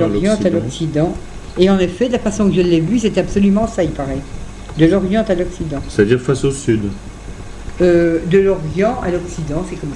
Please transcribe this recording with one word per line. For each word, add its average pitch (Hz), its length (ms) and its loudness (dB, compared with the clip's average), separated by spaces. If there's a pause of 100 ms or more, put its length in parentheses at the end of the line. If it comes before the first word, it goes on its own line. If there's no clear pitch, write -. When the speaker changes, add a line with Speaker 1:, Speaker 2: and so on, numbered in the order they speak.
Speaker 1:
De 101 40 -2
l'Orient 175 180 2
Speaker 2:
à - 20 4
Speaker 1:
à 202 160 2
Speaker 2:
l'Occident. 165 160 2
Speaker 1:
l'Occident. 147 500 -2 (440)
Et 185 100 6
en 196 100 4
effet, 180 280 0
de 240 60 0
la 240 60 0
façon 208 300 0
que 160 60 2
je 185 60 4
l'ai 175 200 4
vu, 196 180 0
c'est 214 180 0
absolument 202 500 2
ça, 196 160 -2
il 151 80 0
paraît. 135 260 -4 (600)
De 151 80 6
l'Orient 190 420 2
à 185 80 2
l'Occident. 151 520 -4
Speaker 2:
C'est-à-dire 107 320 4
face 127 240 0
au 139 80 2
Sud. 113 300 0 (1000)
Speaker 1:
Euh, 170 400 4 (100)
de 190 100 6
l'Orient 190 640 0
à 185 80 -2
l'Occident, 165 580 -4
c'est - 100 -8
comme 147 160 -6